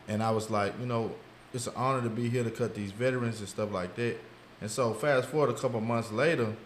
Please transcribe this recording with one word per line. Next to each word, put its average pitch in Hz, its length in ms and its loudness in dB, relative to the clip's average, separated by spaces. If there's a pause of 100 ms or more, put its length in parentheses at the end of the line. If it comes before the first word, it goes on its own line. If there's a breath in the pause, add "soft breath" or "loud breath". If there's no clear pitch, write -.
And 107 140 0
I 113 80 2
was 107 220 0
like, 101 280 2
you 123 60 -4
know, 113 260 -2 (400)
"It's 120 140 -4
an - 100 -6
honor 127 280 2
to 117 80 0
be 117 180 0
here 123 140 2
to 113 80 -2
cut 107 240 -2
these 101 160 -4
veterans," 120 480 0
and 101 100 -8
stuff 107 220 -2
like 90 240 -2
that. 117 220 0 (440)
And 104 80 -4
so 117 240 2
fast 131 360 2
forward 147 200 4
a 120 100 2
couple 117 220 0
months 113 300 0
later, 127 420 2 (120)